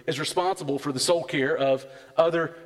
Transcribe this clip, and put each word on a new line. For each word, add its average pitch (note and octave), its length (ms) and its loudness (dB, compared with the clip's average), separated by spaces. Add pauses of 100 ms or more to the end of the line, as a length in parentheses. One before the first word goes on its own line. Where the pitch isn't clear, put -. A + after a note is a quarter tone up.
is C#3+ 140 -2
responsible D#3+ 600 -2
for C#3+ 120 -4
the B2+ 80 -4
soul E3+ 240 2
care D3 320 0
of C3+ 300 2 (320)
other E3 480 2